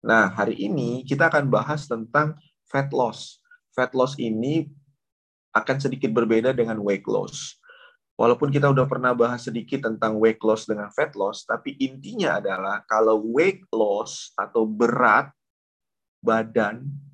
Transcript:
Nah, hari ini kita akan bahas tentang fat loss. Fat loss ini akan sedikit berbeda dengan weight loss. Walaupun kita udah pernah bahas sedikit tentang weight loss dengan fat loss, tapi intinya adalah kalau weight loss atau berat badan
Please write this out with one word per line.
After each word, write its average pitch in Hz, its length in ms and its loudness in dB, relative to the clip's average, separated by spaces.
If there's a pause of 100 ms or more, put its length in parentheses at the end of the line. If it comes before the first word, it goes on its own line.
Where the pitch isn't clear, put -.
Nah, 110 240 4
hari 107 320 -2
ini 127 420 -2
kita 156 300 0
akan 139 160 2
bahas 143 400 -2
tentang 143 480 -2 (320)
fat 139 240 -4
loss. - 480 -4 (320)
Fat 127 240 -2
loss 131 240 2
ini 123 480 -2 (880)
akan 131 240 0
sedikit 127 320 -2
berbeda 113 400 2
dengan 113 320 0
weight 98 240 -2
loss. - 480 -6 (600)
Walaupun 120 320 2
kita 139 240 4
udah 131 160 2
pernah 123 240 0
bahas 120 320 0
sedikit 123 400 -6
tentang 110 320 -2
weight 110 240 4
loss 110 240 2
dengan 104 240 -6
fat 147 240 -2
loss, 101 320 -4
tapi 135 320 -6
intinya 135 640 -4
adalah 95 480 -4
kalau 110 320 4
weight 135 480 0
loss 107 640 -2
atau 110 320 -2
berat 120 640 2 (880)
badan 113 640 0 (320)